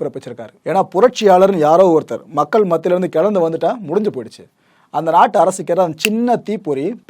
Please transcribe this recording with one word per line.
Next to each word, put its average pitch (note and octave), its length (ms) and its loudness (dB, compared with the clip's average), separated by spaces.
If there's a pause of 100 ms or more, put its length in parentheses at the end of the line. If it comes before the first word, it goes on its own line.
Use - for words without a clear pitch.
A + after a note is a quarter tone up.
பிறப்பிச்சிருக்காரு. B2+ 520 -12 (160)
ஏன்னா, F#3 120 0 (120)
புரட்சியாளர்னு G3 720 4
யாரோ E3 300 6
ஒருத்தர் C3 280 -2 (180)
மக்கள் G3+ 320 0
மத்தியில E3 240 -2
இருந்து F3+ 200 -2
கிளர்ந்து F#3 280 0
வந்துட்டா E3 280 -2 (160)
முடிஞ்சு F#3+ 280 -2
போயிடுச்சு. A2 280 -14 (500)
அந்த D#3+ 220 -4
நாட்டு G#3 280 4
அரசுக்கு F#3 320 -2
ஏதாவது E3+ 280 0
சின்ன A3+ 320 -2 (140)
தீப்பொறி D3 360 -6 (240)